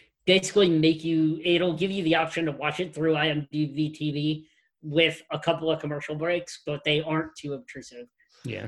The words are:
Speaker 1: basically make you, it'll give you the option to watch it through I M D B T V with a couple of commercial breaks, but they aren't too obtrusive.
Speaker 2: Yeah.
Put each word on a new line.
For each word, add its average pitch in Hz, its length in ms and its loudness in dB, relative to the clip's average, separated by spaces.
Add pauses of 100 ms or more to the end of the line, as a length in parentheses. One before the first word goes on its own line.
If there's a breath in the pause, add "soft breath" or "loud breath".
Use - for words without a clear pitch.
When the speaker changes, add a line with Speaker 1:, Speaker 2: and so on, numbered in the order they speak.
(260 loud breath)
Speaker 1:
basically 190 440 4
make 156 340 4
you, 160 400 2
it'll 175 300 2
give 180 180 -2
you 196 120 -2
the 160 120 4
option 160 300 0
to 151 80 0
watch 143 280 -4
it 180 120 -6
through 156 220 2
I 151 140 2
M 147 220 -2
D 151 160 0
B 151 220 -2
T 151 220 -4
V 151 360 -2 (400 soft breath)
with 156 340 2 (100)
a 151 80 -6
couple 160 320 0
of 156 100 0
commercial 147 340 -6
breaks, 170 500 -4
but 147 200 -6
they 151 160 2
aren't 156 340 -4
too 143 200 -8
obtrusive. 123 500 -16 (380 soft breath)
Speaker 2:
Yeah. 104 240 -8